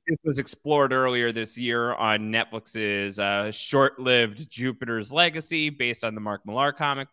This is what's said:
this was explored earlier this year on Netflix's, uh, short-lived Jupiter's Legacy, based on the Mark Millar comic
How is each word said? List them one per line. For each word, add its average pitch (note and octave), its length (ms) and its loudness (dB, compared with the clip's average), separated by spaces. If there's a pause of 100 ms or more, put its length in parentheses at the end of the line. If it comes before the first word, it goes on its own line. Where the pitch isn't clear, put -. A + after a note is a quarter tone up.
this D#3 160 -2
was D3 140 0
explored C#3 560 2
earlier B2 400 2
this A2 240 -6
year A#2+ 380 0
on G#2+ 360 0
Netflix's, G#2 880 -2
uh, G2+ 320 0
short-lived B2+ 1000 2
Jupiter's A#2 600 -4
Legacy, D#3 600 0
based B2 340 -4
on A2 100 -4
the G#2+ 60 -8
Mark G#2 240 -6
Millar C3 280 0
comic C#3 400 -2